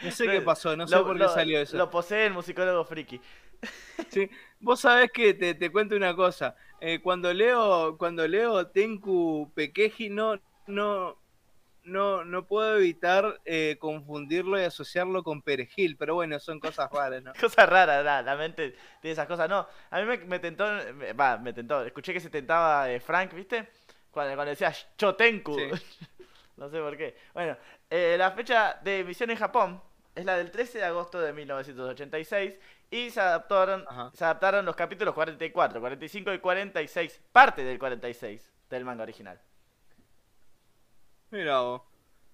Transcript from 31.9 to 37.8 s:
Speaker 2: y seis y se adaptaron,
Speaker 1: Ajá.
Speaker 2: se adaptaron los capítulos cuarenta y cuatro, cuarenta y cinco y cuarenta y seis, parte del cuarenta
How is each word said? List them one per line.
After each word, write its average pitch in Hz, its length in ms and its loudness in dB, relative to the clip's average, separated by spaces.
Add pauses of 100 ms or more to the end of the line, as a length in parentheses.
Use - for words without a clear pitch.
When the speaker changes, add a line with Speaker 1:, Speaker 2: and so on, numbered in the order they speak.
Speaker 2:
y 160 80 -8
seis 196 280 -4 (360)
y 240 180 -6
se 233 100 -6
adaptaron, 190 680 2
Speaker 1:
Ajá. 123 240 -10
Speaker 2:
se - 120 -6
adaptaron 190 420 2
los 165 100 -4
capítulos 175 380 -2
cuarenta 156 320 -4
y 156 60 -10
cuatro, 170 280 0
cuarenta 131 240 -8
y 156 60 -12
cinco 196 240 -6
y 175 40 -6
cuarenta 185 440 -2
y 151 60 -8
seis, 170 300 -6 (140)
parte 247 320 10
del 127 140 -6
cuarenta 123 320 -6